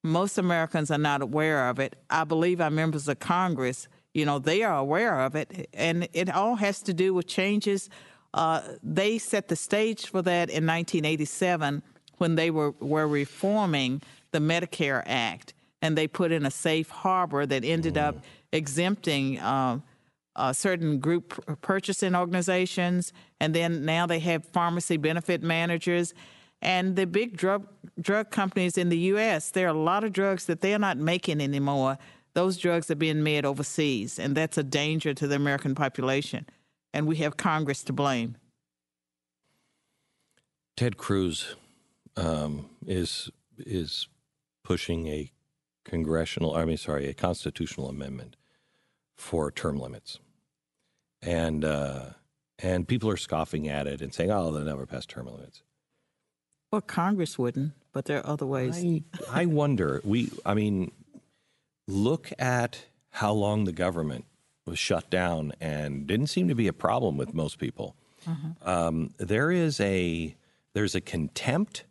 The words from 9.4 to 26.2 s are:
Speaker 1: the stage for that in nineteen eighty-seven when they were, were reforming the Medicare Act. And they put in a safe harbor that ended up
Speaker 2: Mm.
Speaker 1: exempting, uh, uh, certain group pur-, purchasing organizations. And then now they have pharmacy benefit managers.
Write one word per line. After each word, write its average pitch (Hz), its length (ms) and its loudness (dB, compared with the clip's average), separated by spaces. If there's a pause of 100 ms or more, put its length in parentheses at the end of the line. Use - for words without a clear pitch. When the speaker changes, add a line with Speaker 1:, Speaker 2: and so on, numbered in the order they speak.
Speaker 1:
the 165 80 0
stage 214 500 -2
for 190 160 -4
that 175 280 0
in 156 140 -2
nineteen 165 400 0
eighty-seven 156 760 0 (360)
when 165 180 2
they 165 140 2
were, 151 280 2
were 151 300 2
reforming 147 920 0 (300)
the 165 80 0
Medicare 156 680 2
Act. 113 460 -2 (300)
And 160 160 2
they 156 80 2
put 165 240 0
in 156 160 2
a 139 40 2
safe 160 400 0
harbor 175 540 0
that 131 200 0
ended 165 340 0
up 147 160 0
Speaker 2:
Mm. 143 80 -14 (300)
Speaker 1:
exempting, 151 880 0
uh, 127 400 0 (560)
uh, 131 160 0
certain 165 460 0
group 160 300 0
pur-, - 280 -8
purchasing 190 580 0
organizations. 180 1000 0 (280)
And 156 140 2
then 165 300 2
now 165 220 2
they 165 140 2
have 160 260 0
pharmacy 170 500 0
benefit 160 460 0
managers. 170 720 2 (480)